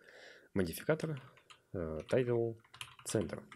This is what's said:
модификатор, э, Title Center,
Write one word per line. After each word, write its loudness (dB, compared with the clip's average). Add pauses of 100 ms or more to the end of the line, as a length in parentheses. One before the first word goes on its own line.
(560)
модификатор, 0 (520)
э, -2 (100)
Title 2 (500)
Center, 0 (140)